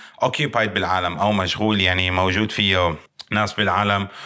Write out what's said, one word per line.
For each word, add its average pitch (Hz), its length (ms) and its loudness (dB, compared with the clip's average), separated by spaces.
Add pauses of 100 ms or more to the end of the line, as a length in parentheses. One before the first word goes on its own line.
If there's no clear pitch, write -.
(260)
occupied 127 320 -2
بالعالم 92 600 0
أو 101 140 2
مشغول، 101 500 0
يعني 92 300 2
موجود 95 400 0
فيه 92 440 2 (360)
ناس 107 220 0
بالعالم. 101 540 0 (180)